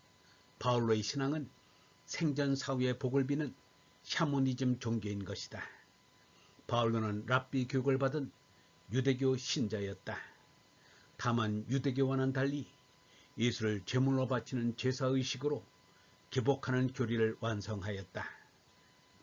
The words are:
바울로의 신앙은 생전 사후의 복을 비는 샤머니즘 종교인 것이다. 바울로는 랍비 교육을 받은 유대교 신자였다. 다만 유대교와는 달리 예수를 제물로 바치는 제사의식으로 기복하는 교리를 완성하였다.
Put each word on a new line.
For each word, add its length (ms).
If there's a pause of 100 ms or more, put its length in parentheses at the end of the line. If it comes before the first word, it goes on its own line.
(580)
바울로의 440
신앙은 460 (580)
생전 500
사후의 420
복을 280
비는 280 (480)
샤머니즘 760
종교인 460
것이다. 380 (1040)
바울로는 600
랍비 420
교육을 300
받은 320 (640)
유대교 440
신자였다. 840 (960)
다만 520
유대교와는 640
달리 340 (720)
예수를 480
제물로 420
바치는 500
제사의식으로 840 (680)
기복하는 640
교리를 480
완성하였다. 840 (960)